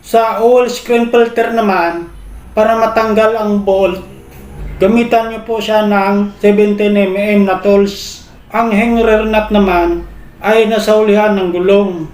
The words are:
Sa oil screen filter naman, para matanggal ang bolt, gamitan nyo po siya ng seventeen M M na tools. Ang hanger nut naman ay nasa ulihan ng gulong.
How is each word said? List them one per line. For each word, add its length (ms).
Sa 320
oil 320
screen 400
filter 400
naman, 560
para 240
matanggal 560
ang 320
bolt, 320
gamitan 560
nyo 80
po 160
siya 240
ng 560
seventeen 560
M 240
M 240
na 160
tools. 720
Ang 160
hanger 560
nut 240
naman 560
ay 320
nasa 240
ulihan 400
ng 160
gulong. 640